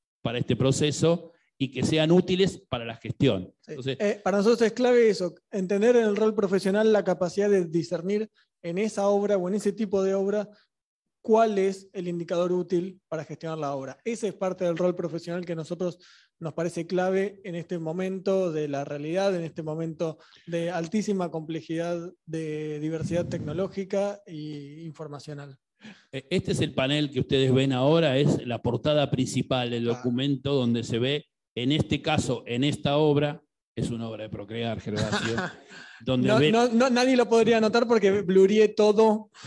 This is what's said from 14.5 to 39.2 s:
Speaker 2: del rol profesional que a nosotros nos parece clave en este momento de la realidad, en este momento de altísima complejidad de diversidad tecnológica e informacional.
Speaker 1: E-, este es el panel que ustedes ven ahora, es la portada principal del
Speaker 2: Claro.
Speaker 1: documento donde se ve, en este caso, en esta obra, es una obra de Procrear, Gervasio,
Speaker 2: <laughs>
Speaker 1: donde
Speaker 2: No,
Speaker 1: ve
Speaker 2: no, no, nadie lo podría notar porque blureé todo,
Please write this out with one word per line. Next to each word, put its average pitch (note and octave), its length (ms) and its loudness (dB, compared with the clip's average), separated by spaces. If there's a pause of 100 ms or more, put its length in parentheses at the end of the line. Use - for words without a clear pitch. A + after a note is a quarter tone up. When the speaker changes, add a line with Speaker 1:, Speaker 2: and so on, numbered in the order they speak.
Speaker 2:
del E3+ 100 0
rol F3+ 180 2
profesional E3+ 520 -6
que F3 60 -8
a E3 40 -6
nosotros E3 420 -6 (400)
nos D#3+ 140 -8
parece E3+ 340 -4
clave F#3+ 580 0
en F3+ 100 -8
este F3 240 -6
momento F#3 760 -2
de D3+ 160 -2
la C#3 160 -4
realidad, D#3+ 500 -2
en F3 100 -4
este E3 180 -10
momento D#3+ 560 -6 (280)
de E3+ 240 -4
altísima F#3 600 -2
complejidad E3 840 -6 (140)
de D3+ 540 -6
diversidad D#3+ 460 -2
tecnológica F#3+ 1000 -4
e D3+ 580 -12
informacional. C#3+ 720 -14 (560)
Speaker 1:
E-, C3 160 -10
este F3 240 -2
es C#3+ 80 -2
el D#3 140 -2
panel C#3 360 0
que C3 100 -4
ustedes C3 340 2
ven C3+ 180 4
ahora, C#3 460 4
es C#3+ 280 2
la A#2+ 140 -6
portada C#3 500 0
principal B2+ 600 -2
del A#2 140 -4
Speaker 2:
Claro. A#2 140 0
Speaker 1:
documento C3+ 540 -2
donde A#2+ 320 0
se A#2 140 -4
ve, C3+ 280 -2 (280)
en B2 180 -2
este D3+ 300 0
caso, C#3 440 -2
en A#2+ 180 -2
esta C#3+ 340 0
obra, D3 420 2 (360)
es - 140 -4
una A#2 180 -6
obra A2 160 -10
de A2 60 -12
Procrear, A2 500 -6
Gervasio, G#2+ 560 -4
Speaker 2:
<laughs> - 640 -10
Speaker 1:
donde B2+ 280 0
Speaker 2:
No, B2+ 100 6
Speaker 1:
ve D3+ 140 4
Speaker 2:
no, A#3+ 160 4
no, A#3+ 220 2
nadie B3+ 260 4
lo B3 120 4
podría A3+ 320 4
notar A3+ 280 4
porque G3+ 340 4
blureé F#3+ 460 6
todo, G#3+ 600 4 (160)